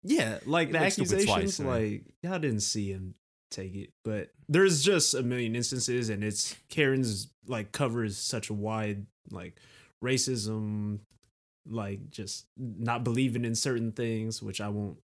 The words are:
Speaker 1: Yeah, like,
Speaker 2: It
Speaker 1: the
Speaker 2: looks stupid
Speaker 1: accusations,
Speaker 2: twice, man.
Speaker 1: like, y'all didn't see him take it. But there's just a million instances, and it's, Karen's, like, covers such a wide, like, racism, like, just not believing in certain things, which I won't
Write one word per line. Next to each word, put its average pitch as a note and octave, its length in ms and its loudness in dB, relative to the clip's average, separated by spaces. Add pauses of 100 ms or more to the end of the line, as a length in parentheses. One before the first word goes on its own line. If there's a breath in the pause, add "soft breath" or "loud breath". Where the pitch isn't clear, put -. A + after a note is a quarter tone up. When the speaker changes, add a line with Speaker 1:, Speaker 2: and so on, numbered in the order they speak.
Speaker 1:
Yeah, G#3 440 2
like, D#3 220 2
Speaker 2:
It - 40 -2
Speaker 1:
the - 80 2
Speaker 2:
looks F#3+ 140 4
stupid - 180 2
Speaker 1:
accusations, G3 440 4
Speaker 2:
twice, - 40 -6
man. C#3 80 -2
Speaker 1:
like, A2 340 0 (200)
y'all F3+ 160 -4
didn't B2+ 220 2
see G2+ 300 -2
him F#2 260 -8 (340)
take F#2+ 240 -10
it. G2 160 -10 (120)
But G#2+ 280 -4 (180)
there's E3+ 340 6
just F3 300 6
a C3 100 0
million A#2+ 320 0
instances, A#2+ 540 0
and G#2 160 -2
it's, - 320 -2 (140)
Karen's, C3 580 2 (180)
like, A2 260 -6
covers A2+ 440 0
such - 320 -4
a G#2+ 60 -4
wide, G#2+ 500 -2 (260)
like, F2+ 300 -12 (420 loud breath)
racism, G#2+ 1000 -2 (680)
like, G2+ 420 -8
just - 360 -10 (100)
not A#2 480 -4
believing A#2+ 400 2
in A#2 100 0
certain A#2 380 0
things, A2+ 500 -2
which G2+ 200 -6
I G#2 80 -2
won't G#2 260 -4 (100)